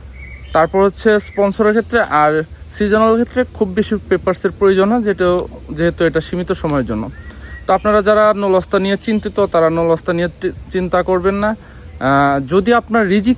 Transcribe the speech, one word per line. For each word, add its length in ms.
তারপর 300
হচ্ছে 360
স্পন্সরের 520
ক্ষেত্রে, 300
আর 420
সিজনাল 400
ক্ষেত্রে 400
খুব 140
বেশি 280
পেপারসের 420
প্রয়োজন 400
হয়, 120
যেটা, 220
যেহেতু 320
এটা 180
সীমিত 300
সময়ের 340
জন্য। 240
তো 60
আপনারা 280
যারা 320
নলস্তা 460
নিয়ে 220
চিন্তিত, 500
তারা 180
নলস্তা 440
নিয়ে 160
টি-, 100
চিন্তা 320
করবেন 320
না। 200
আহ, 920
যদি 260
আপনার 340
রিজিক 300